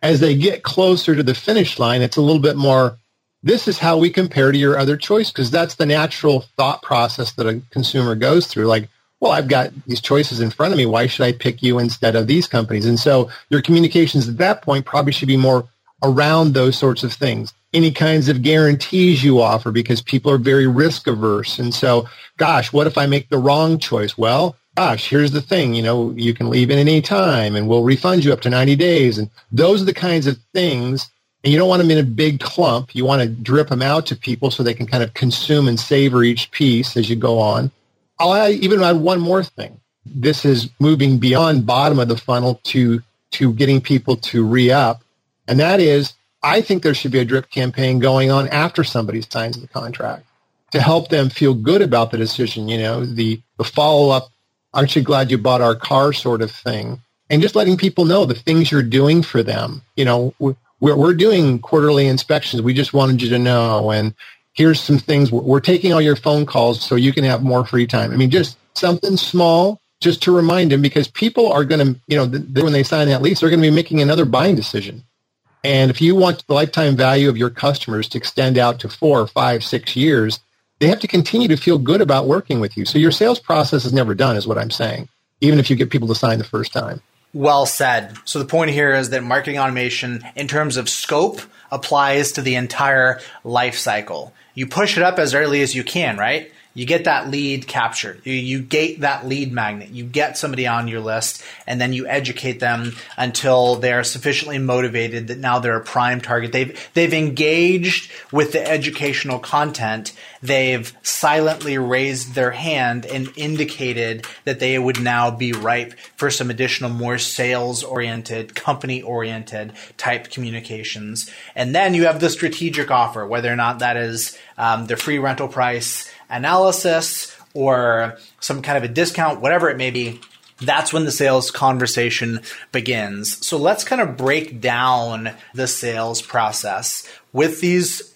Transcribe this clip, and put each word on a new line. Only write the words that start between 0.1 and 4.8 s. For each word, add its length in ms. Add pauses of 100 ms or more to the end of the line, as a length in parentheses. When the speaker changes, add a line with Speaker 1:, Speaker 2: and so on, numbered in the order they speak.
Speaker 1:
they 140
get 280
closer 500
to 100
the 120
finish 420
line, 240
it's 140
a 60
little 200
bit 140
more, 420 (460)
"This 240
is 120
how 180
we 120
compare 440
to 40
your 220
other 160